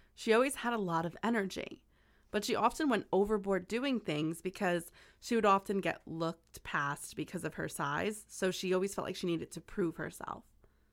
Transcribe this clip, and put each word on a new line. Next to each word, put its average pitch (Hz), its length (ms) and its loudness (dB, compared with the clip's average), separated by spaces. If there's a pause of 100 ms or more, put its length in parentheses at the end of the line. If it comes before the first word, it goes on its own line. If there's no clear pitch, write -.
(160)
she - 180 2
always 262 220 4
had 240 180 -2
a 233 40 0
lot 170 280 0
of 165 180 -4
energy. 202 600 -2 (480)
But 214 120 0
she - 120 0
often 277 340 2
went 208 240 2
overboard 196 520 2
doing 247 360 0
things 156 400 -2
because 180 500 0 (300)
she - 140 0
would 220 100 4
often 196 340 4
get 175 260 -2
looked 165 580 -4
past 147 520 -4
because 165 300 -4
of 156 80 -4
her 156 160 -4
size, 170 580 -2
so - 240 -2
she 180 220 0
always 190 200 2
felt - 140 -4
like 185 80 -6
she - 120 -4
needed 165 240 -2
to 165 100 -10
prove 170 340 -2
herself. - 480 -8 (500)